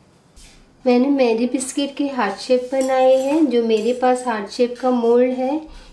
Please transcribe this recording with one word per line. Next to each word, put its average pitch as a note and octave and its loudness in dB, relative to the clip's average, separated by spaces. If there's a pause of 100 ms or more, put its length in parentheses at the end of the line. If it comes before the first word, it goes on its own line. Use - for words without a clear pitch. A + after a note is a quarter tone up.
(880)
मैंने B3 4
मैरी B3 2
बिस्किट C#4 -6
के C#4+ -4
हार्ट A3+ -4
शेप B3 -2
बनाए C4 2
हैं, C#4+ 2
जो A#3 0
मेरे A3 0
पास B3+ 0
हार्ट G#3+ -6
शेप B3 -2
का B3+ 0
मोल्ड A#3+ 2
है, C4 -4 (240)